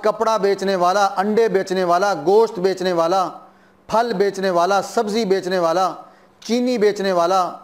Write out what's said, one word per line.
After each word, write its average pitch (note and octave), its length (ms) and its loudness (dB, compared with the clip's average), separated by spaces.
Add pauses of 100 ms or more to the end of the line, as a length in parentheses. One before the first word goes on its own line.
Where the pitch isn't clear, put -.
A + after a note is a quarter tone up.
कपड़ा G#3+ 340 0
बेचने G3 380 0
वाला, F#3 280 2
अंडे G#3 460 0
बेचने F#3 340 -2
वाला, F3+ 320 2
गोश्त G3+ 440 2
बेचने F#3 340 -2
वाला, E3+ 300 0 (640)
फल A#3 260 0
बेचने F#3+ 380 -2
वाला, F3+ 300 2
सब्ज़ी G#3+ 440 -2
बेचने F#3 320 0
वाला, F3 300 0 (540)
चीनी B3 360 -2
बेचने G3 340 0
वाला, F3 280 2 (240)